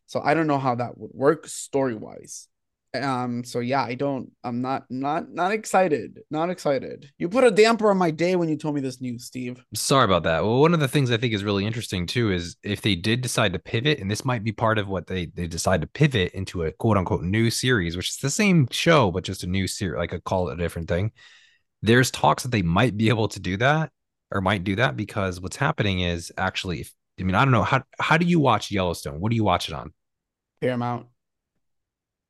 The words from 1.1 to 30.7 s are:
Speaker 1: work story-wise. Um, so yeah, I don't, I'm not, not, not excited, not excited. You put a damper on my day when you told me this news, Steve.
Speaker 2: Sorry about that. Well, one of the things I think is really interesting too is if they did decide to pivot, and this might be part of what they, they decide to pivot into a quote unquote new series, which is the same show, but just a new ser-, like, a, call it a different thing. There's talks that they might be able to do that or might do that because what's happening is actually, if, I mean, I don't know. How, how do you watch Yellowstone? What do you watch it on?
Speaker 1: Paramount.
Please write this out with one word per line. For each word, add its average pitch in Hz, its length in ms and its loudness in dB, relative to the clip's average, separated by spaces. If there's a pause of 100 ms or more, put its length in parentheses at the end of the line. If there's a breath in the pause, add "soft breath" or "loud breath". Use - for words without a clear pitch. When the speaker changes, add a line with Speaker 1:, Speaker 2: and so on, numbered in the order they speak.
Speaker 1:
work 151 340 2
story-wise. - 1000 -6 (460)
Um, 123 500 -4
so 123 160 -6
yeah, 127 220 0
I 117 120 -4
don't, 139 360 -4 (120)
I'm 120 200 -4
not, 127 260 -4
not, 139 420 -4
not 180 220 -2
excited, 185 680 0 (100)
not 160 180 -2
excited. - 680 -4
You 175 100 -2
put 247 160 4
a 247 60 8
damper 214 400 4
on 190 80 4
my 180 120 2
day 170 260 0
when 175 120 0
you 156 80 0
told 151 180 -4
me 147 60 -2
this 131 220 -8
news, 123 220 -8
Steve. 127 380 -10 (120)
Speaker 2:
Sorry 135 300 4
about 92 180 4
that. 80 200 2
Well, 117 180 2
one 160 120 6
of 170 80 2
the 143 80 2
things 135 220 2
I 120 80 2
think 117 160 -2
is 98 100 -2
really 101 220 2
interesting 101 400 -4
too 113 260 0
is 87 300 -4
if 101 180 -6
they 107 140 0
did 110 260 0
decide 120 320 0
to 87 60 -4
pivot, 127 400 -2
and 98 120 -4
this 104 140 -4
might 123 200 -2
be 110 80 -2
part 110 260 0
of 101 100 -2
what 92 200 -6
they, 92 180 -4
they 85 200 -6
decide 85 360 0
to 76 60 -6
pivot 123 440 2
into 92 300 -6
a 80 100 -4
quote 110 240 2
unquote 92 260 0
new 110 280 2
series, 101 460 0
which 92 140 -6
is - 60 -10
the 139 140 -4
same 175 400 4
show, 147 400 4
but 87 140 -2
just - 200 -8
a 90 40 -6
new 92 180 0
ser-, 85 320 -4
like, 85 160 -4
a, 82 60 -6
call 92 280 -2
it 62 60 -6
a - 20 -10
different 82 320 -4
thing. 90 240 0 (720 soft breath)
There's 123 280 6
talks - 340 0
that 123 80 -8
they 110 100 2
might 92 340 2
be 110 140 4
able 110 180 2
to 101 120 -12
do 90 180 -2
that 151 320 2 (400)
or 98 100 -2
might 95 240 0
do 95 120 0
that 127 200 0
because 98 440 -4
what's 90 160 -10
happening 110 440 0
is 87 380 -2
actually, 92 420 -4
if, - 140 -16 (260)
I 92 40 -4
mean, 92 100 0
I 110 100 4
don't 135 80 4
know. 110 100 4
How, 127 200 0 (160)
how - 180 2
do 170 100 2
you 170 140 2
watch 120 300 2
Yellowstone? 85 500 -4
What 104 100 -2
do 117 60 0
you 110 80 0
watch 90 240 0
it 80 60 -10
on? - 180 -12 (720)
Speaker 1:
Paramount. 120 440 -2 (1200)